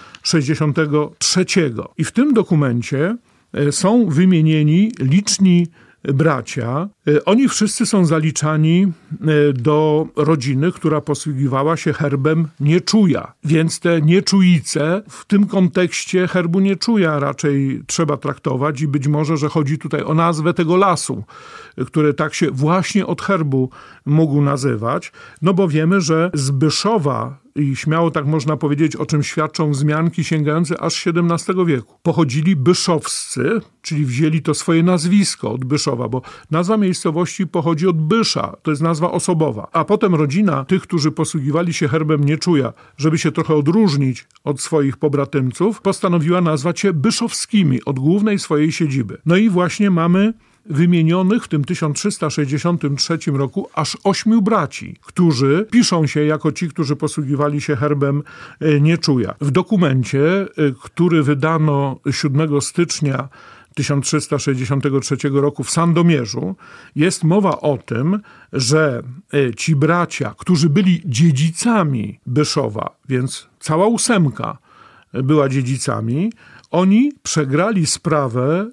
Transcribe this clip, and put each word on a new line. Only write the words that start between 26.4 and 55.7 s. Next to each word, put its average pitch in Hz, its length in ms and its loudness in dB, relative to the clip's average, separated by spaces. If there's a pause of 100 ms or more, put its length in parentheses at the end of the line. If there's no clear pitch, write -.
Byszowa, 139 880 -2 (160)
i 139 200 -2
śmiało 165 340 0
tak 147 160 -2
można 151 300 0
powiedzieć, 147 400 0
o 143 100 -6
czym 147 160 0
świadczą 156 480 -2
wzmianki 151 540 0
sięgające 156 560 -2
aż 160 140 -4
siedemnastego 175 680 -2
wieku, 139 380 -2
pochodzili 160 540 0
byszowscy, 165 1040 -2 (220)
czyli 151 220 -2
wzięli 151 380 0
to 151 120 -2
swoje 165 280 0
nazwisko 180 720 2
od 127 120 -6
Byszowa, 127 440 -2
bo 123 140 -4 (280)
nazwa 175 260 0
miejscowości 180 680 0
pochodzi 165 420 0
od 160 140 0
Bysza, - 600 -2
to 160 80 -2
jest 143 120 -2
nazwa 165 280 0
osobowa. 156 600 -2
A 160 120 0
potem 208 300 2
rodzina 151 500 0
tych, 185 180 0
którzy 156 280 -2
posługiwali 156 600 -2
się 156 160 -2
herbem 151 360 0
Nieczuja, 147 480 0 (240)
żeby 156 220 0
się 156 140 0
trochę 160 220 -2
odróżnić 143 720 2 (180)
od 143 160 -4
swoich 139 360 0
pobratymców, 147 840 -2
postanowiła 175 600 0
nazwać 160 400 -2
się 196 120 0
Byszowskimi 175 920 0
od 135 140 -4
głównej 202 400 2
swojej 156 340 0
siedziby. 135 540 -4
No 170 100 4
i 220 140 4
właśnie 180 400 0
mamy 180 420 2 (340)
wymienionych 175 800 2
w - 40 -16
tym 151 160 -2
tysiąc 156 320 -4
trzysta 196 340 -4
sześćdziesiątym 147 640 -2
trzecim 151 400 -2
roku 139 380 -4
aż - 300 -4
ośmiu 214 380 2
braci, - 600 -2
którzy 156 680 2